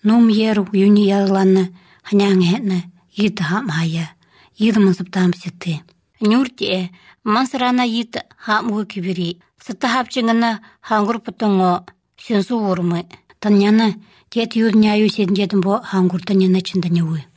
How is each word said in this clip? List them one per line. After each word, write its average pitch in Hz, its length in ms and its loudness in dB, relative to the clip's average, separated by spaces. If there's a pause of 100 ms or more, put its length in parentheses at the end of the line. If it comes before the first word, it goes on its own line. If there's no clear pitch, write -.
Нум 226 240 4
ер 214 360 2 (100)
юни 202 360 4
язланна 190 600 2 (340)
ханянгетна 185 800 0 (320)
идхам 196 540 -4
хая. 165 420 -4 (460)
Идмансаптам 190 760 0
сети. - 500 -10 (380)
Нюртие 208 680 -2 (320)
мансрана 247 640 -2
ид 226 300 -6 (200)
хамгы 214 480 -4
кибири. 180 560 -6 (220)
Сыта 247 240 -6
хапчингана 233 720 -2 (220)
хангур 214 380 -2
путунго 185 680 -2 (320)
сенсу 214 400 -2
урмы. 175 480 -2 (340)
Таньяна 208 560 2 (340)
тет 226 260 -4
юрняю 214 540 4
седнеден 196 520 -2
бо 202 220 0
хангур 180 380 0
таньяна 185 400 2
чинданьявы. 170 640 -4 (120)